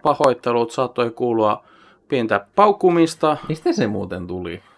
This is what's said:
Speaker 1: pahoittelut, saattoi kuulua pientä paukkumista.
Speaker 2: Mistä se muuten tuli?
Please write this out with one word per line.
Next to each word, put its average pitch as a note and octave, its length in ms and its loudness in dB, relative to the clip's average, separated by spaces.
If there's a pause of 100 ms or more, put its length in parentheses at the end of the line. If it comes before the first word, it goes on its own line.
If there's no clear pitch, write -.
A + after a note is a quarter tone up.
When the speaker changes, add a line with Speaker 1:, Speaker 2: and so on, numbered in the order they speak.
Speaker 1:
pahoittelut, B2 680 0
saattoi B2+ 400 -2
kuulua A2+ 520 0 (440)
pientä A2+ 380 -2 (100)
paukkumista. E3+ 840 2 (120)
Speaker 2:
Mistä E4+ 240 -2
se G#3 140 -2
muuten F#2 400 -6
tuli? F2+ 340 -8 (160)